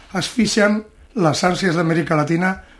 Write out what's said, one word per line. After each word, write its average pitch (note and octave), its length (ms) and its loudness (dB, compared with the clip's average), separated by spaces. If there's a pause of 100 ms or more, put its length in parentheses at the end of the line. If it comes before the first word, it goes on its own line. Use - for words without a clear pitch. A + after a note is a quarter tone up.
(120)
asfixian G#3+ 760 0 (280)
las D#3+ 300 0
ansias F3+ 320 0
de F3 60 0
América D#3+ 340 0
Latina E3 480 0 (160)